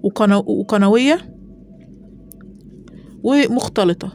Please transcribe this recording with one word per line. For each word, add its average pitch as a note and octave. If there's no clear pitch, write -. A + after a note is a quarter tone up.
وقنا-، G3+
وقنوية G#3+
ومختلطة. A3+